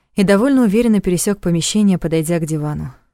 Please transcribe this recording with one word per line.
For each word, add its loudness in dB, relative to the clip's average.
и 2
довольно 2
уверенно 2
пересек -2
помещение, 0
подойдя -2
к -4
дивану. -6